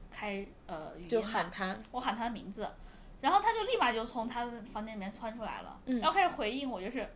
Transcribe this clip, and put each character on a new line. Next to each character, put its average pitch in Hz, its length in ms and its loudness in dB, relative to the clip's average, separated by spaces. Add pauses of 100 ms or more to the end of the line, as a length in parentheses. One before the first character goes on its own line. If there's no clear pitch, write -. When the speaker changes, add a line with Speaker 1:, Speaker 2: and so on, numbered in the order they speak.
Speaker 1:
开， 196 360 -4 (220)
呃， 156 300 -8
语 170 40 -12
音 - 20 -10
嘛。 170 60 -12
Speaker 2:
就 220 120 4
喊 208 300 0
它。 196 260 -2 (140)
Speaker 1:
我 247 80 -4
喊 262 160 0
它 233 80 -4
的 220 60 0
名 208 200 -8
字， 202 200 -4 (500)
然 277 140 4
后 403 80 8
它 440 120 6
就 440 120 2
立 480 100 4
马 254 160 6
就 226 140 0
从 240 200 -2
它 240 200 -2
的 240 160 -6
房 220 240 -6
间 220 100 -8
里 - 20 -6
面 196 140 -4
窜 226 240 -6
出 240 80 -6
来 127 180 -4
了， 82 160 -12 (100)
Speaker 2:
嗯。 254 120 4
Speaker 1:
然 302 100 6
后 359 60 2
开 392 60 8
始 349 80 8
回 214 200 0
应 262 220 -2
我， 190 100 -2
就 196 80 -2
是， 247 260 -4